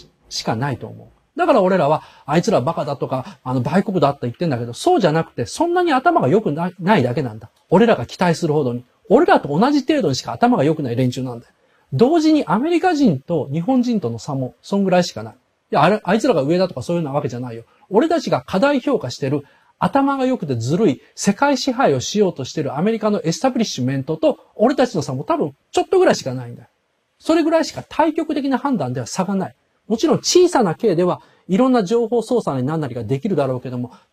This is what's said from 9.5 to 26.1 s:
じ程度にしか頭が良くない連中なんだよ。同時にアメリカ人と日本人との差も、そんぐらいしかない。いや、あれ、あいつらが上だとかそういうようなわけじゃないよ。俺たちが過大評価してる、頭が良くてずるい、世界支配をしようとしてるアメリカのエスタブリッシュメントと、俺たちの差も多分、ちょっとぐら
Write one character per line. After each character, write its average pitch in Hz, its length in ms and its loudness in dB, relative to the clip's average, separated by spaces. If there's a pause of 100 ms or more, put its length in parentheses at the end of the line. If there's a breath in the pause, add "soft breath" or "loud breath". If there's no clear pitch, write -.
じ 285 100 2
程 285 220 0
度 156 60 0
に 131 60 0
し - 60 -6
か 117 100 -10
頭 240 260 2
が 143 60 2
良 151 120 2
く 156 80 -6
な 120 80 -4
い 120 40 -4
連 127 140 2
中 127 140 -6
な 127 100 -8
ん 120 60 -12
だ - 80 -20
よ。 - 60 -20 (400)
同 254 260 4
時 311 140 4
に 294 140 2
ア 175 100 0
メ 302 140 0
リ 339 100 0
カ 359 140 2
人 220 240 2
と 143 340 -4
日 165 80 -2
本 247 220 0
人 233 160 -2
と 120 100 -4
の 117 80 -6
差 143 160 -10
も、 131 300 -6
そ 202 140 -4
ん 202 60 0
ぐ 190 60 0
ら 180 100 4
い 175 40 2
し - 100 -8
か 110 80 -10
な 110 100 -14
い。 - 20 -20
い - 40 -20 (320)
や、 156 140 2
あ 165 60 6
れ、 208 140 0
あ 185 120 0
い 226 40 0
つ 294 80 0
ら 240 60 4
が 156 80 2
上 156 160 0
だ 185 100 2
と 180 60 -16
か 127 80 -10
そ 175 120 -6
う 170 40 -2
い - 20 -2
う 170 40 -4
よ 143 60 -6
う - 20 -8
な 139 40 -4
わ 147 60 -2
け 131 80 -4
じ 123 60 -8
ゃ 120 40 -8
な 123 140 -10
い - 20 -12
よ。 113 80 -14 (260 soft breath)
俺 254 200 2
た 339 100 0
ち - 120 -6
が 240 100 0
過 - 180 -4
大 277 220 2
評 277 160 -2
価 123 140 -8
し - 60 -14
て 135 120 -4
る、 143 160 -4 (320 soft breath)
頭 277 400 0
が 262 80 -2
良 254 120 0
く 170 100 -8
て 131 80 -2
ず 120 200 -2
る 202 140 2
い、 - 120 -2 (120)
世 - 200 0
界 277 220 2
支 254 160 -2
配 226 220 2
を 131 60 0
し - 180 -6
よ 202 120 4
う 165 40 -2
と 131 120 -10
し - 80 -12
て 156 100 -4
る 127 140 -6
ア 151 40 -2
メ 208 100 0
リ 226 80 -4
カ 208 120 -2
の 202 120 -2
エ 160 80 0
ス - 100 -8
タ 262 100 0
ブ 254 80 -2
リ 220 60 0
ッ - 20 -2
シ - 140 -8
ュ 123 40 0
メ 135 120 -2
ン 135 60 -4
ト 160 140 -6
と、 302 220 0 (160 loud breath)
俺 254 180 2
た 254 140 2
ち - 80 -10
の 151 80 -2
差 135 100 -6
も 131 100 -6
多 330 140 -2
分、 170 180 -4 (160)
ち - 80 -2
ょ - 40 4
っ - 40 -12
と 381 120 4
ぐ 370 60 4
ら - 80 4